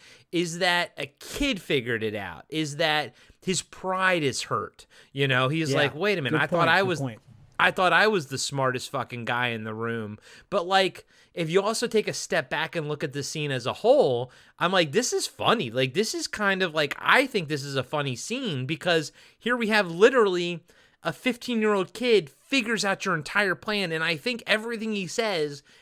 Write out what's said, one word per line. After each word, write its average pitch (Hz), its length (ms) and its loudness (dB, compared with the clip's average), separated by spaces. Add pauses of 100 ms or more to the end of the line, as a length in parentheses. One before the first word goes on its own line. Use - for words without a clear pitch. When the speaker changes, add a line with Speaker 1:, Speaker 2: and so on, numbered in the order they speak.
(320)
Speaker 1:
is 170 280 -2
that 175 360 2
a 143 100 -6
kid - 540 -4
figured 120 420 -2
it 107 120 -2
out, 90 340 -10
is 151 280 -4
that 151 380 0 (280)
his 180 180 -2
pride 185 640 -2
is 127 220 -2
hurt. - 420 -6 (260)
You 139 160 0
know, 131 200 4
he's 156 240 0
Speaker 2:
Yeah. 135 60 2
Speaker 1:
like, 143 160 2
"Wait 190 240 0
a 151 40 -4
minute, 139 160 0
Speaker 2:
Good 139 40 2
Speaker 1:
I 156 40 0
thought 170 140 0
Speaker 2:
point, 165 100 4
Speaker 1:
I 180 100 6
Speaker 2:
good 196 80 2
Speaker 1:
was, 156 120 -2
Speaker 2:
point. 120 200 -6 (360)
Speaker 1:
I 180 140 4
thought 180 220 4
I 190 160 6
was 180 180 0
the 135 120 -8
smartest 127 520 -2
fucking 120 340 -6
guy 123 240 0
in 113 160 -4
the 110 100 -8
room." 110 440 -6 (320)
But, 175 160 0
like, 190 400 2 (280)
if 165 160 -4
you 185 120 4
also 220 240 -2
take 214 220 0
a 170 40 -2
step - 380 -2
back 156 260 -4
and 147 120 -4
look 151 160 -6
at 139 80 -4
the 139 100 -6
scene 147 300 -6
as 127 140 -4
a 113 80 0
whole, 165 560 4 (280)
I'm 175 140 0
like, 175 200 4
"This 240 200 2
is 381 160 -2
funny." 151 420 0
Like, 131 240 0
this 214 200 -2
is 330 140 -6
kind 190 340 -2
of, 165 120 -2
like, 151 240 -2
I 226 280 4
think 175 220 -4
this 147 160 -4
is 139 120 -8
a 127 80 0
funny 143 320 -2
scene 185 500 -6
because 165 440 0 (280)
here 247 180 0
we 233 120 0
have 208 220 2
literally 180 760 4 (400)
a 160 80 -2
fifteen-year-old 214 800 0
kid 220 380 2
figures 226 540 -2
out 190 200 -2
your 190 100 0
entire 180 400 0
plan. 202 380 -4
And 160 100 -2
I 165 140 0
think 240 300 -4
everything 220 460 -2
he 196 140 -4
says, 160 560 -2 (200)